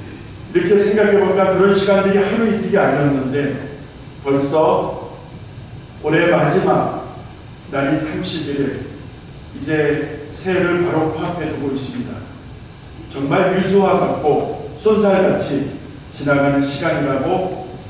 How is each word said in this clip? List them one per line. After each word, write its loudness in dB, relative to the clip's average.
이렇게 4
생각해보니까 4
그런 6
시간들이 4
하루 2
이틀이 0
아니었는데 0
벌써 0
올해 4
마지막 2
날이 0
삼십 -6
일에 -2
이제 -2
새해를 0
바로 0
코앞에 -6
두고 -4
있습니다. -6
정말 2
유수와 4
같고 0
쏜살같이 2
지나가는 2
시간이라고, 0